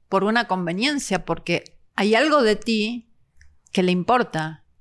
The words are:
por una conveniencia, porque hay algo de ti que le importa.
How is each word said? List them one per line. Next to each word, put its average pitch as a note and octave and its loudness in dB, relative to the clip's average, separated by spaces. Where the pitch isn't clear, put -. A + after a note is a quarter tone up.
por F#3+ 0
una A3 0
conveniencia, F#3 -2
porque - -6
hay G#3 2
algo D4 4
de G#3+ 4
ti A3 -4
que F#3+ 0
le F3+ 2
importa. F3+ -2